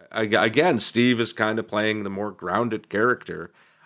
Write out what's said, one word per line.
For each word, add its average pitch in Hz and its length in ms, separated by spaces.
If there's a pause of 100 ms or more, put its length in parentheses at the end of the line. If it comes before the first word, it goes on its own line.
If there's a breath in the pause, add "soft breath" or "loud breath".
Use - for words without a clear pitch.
(120)
ag-, 110 240
again, 120 440
Steve 120 400
is 113 140
kinda 110 300
playing 107 400
the 98 60
more 98 220
grounded 107 580
character, 101 640 (340 soft breath)